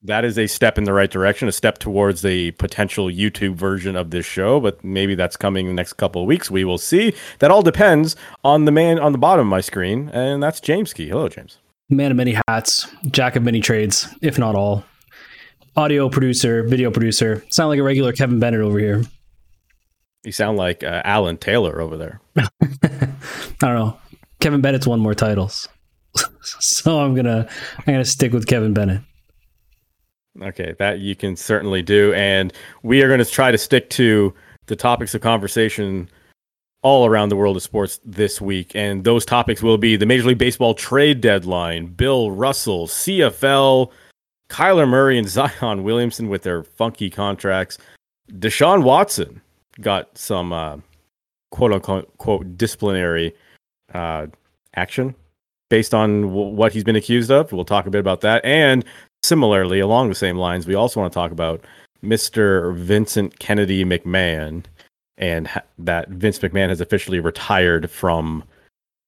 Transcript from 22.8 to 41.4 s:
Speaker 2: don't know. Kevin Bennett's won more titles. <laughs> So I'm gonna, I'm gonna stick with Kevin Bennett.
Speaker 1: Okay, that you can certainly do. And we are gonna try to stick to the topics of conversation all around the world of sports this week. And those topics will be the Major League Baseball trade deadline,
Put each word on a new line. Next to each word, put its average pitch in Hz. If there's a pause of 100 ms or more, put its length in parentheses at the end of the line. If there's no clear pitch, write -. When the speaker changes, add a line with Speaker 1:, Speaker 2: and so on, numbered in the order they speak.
Speaker 2:
don't 123
know. 110 (420)
Kevin 147
Bennett's 135
won 117
more 107
titles. 104 (480)
<laughs> - (320)
So -
I'm 139
gonna, 117 (300)
I'm - (100)
gonna 131
stick 123
with 117
Kevin 110
Bennett. 101 (1400)
Speaker 1:
Okay, 90
that 98
you 98
can 95
certainly 95
do. 104
And 95 (300)
we 131
are 135
gonna 127
try 131
to 113
stick -
to 107 (340)
the 107
topics 120
of 110
conversation 101 (760)
all 131
around 107
the 101
world 98
of 87
sports -
this 104
week. 98
And 101
those 117
topics 120
will 113
be 110
the 104
Major 123
League 123
Baseball 120
trade 139
deadline, 87